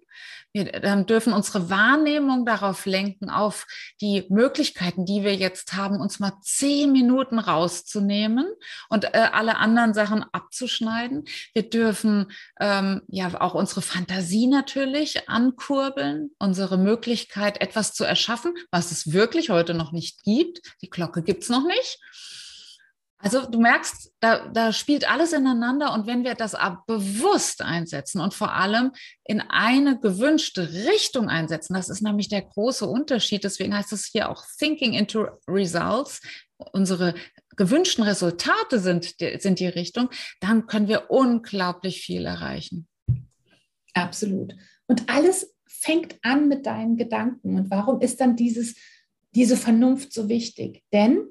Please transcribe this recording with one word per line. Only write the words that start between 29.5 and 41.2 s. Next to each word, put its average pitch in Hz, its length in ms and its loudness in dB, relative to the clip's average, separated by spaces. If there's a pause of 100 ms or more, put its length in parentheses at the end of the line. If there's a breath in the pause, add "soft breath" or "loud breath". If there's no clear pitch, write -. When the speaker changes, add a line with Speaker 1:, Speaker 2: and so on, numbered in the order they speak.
Speaker 1:
gewünschte 202 760 0
Richtung 247 560 0
einsetzen, 160 440 -4
das 185 160 -4
ist 190 140 -4
nämlich 208 240 0
der 196 160 -2
große 226 420 -2
Unterschied, 220 580 0
deswegen 202 320 -4
heißt 208 180 -4
es 202 120 -6
hier - 240 -2
auch - 140 -10 (160)
Thinking 302 340 0
into 208 340 -2 (200)
Results, 180 720 -2 (500 loud breath)
unsere 180 440 0 (400 loud breath)
gewünschten 247 480 2
Resultate 208 760 0
sind, 175 360 -2 (240)
sind 190 200 2
die 185 80 0
Richtung, 175 420 -2 (300 loud breath)
dann 220 280 2
können 214 220 0
wir 214 200 0
unglaublich 196 920 0